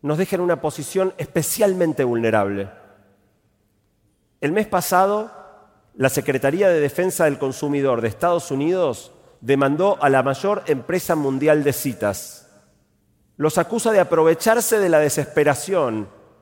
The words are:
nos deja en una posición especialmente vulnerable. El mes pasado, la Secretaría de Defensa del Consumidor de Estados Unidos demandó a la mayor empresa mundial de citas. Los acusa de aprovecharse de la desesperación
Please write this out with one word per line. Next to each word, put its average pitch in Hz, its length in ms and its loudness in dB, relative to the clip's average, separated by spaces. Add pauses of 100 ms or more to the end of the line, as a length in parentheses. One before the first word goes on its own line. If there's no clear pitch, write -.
nos 147 160 -2
deja 190 180 -2
en 175 60 -2
una 175 180 0
posición 175 580 -4
especialmente 175 840 -2
vulnerable. 107 680 0 (1700)
El 147 100 -2
mes 208 160 -2
pasado, 196 640 0 (640)
la 131 140 2
Secretaría 139 580 0
de 165 140 4
Defensa 175 420 -2
del 147 160 0
Consumidor 135 640 -2
de 113 80 0
Estados 170 420 -2
Unidos 151 600 -2 (260)
demandó 139 640 2
a 143 80 4
la 135 120 4
mayor 165 440 -2
empresa 165 500 -2
mundial 147 480 2
de 139 80 2
citas. - 800 -6 (840)
Los 151 200 0
acusa 220 360 -2
de 196 80 6
aprovecharse 175 760 2
de 190 100 2
la 160 100 6
desesperación 143 1080 0 (320)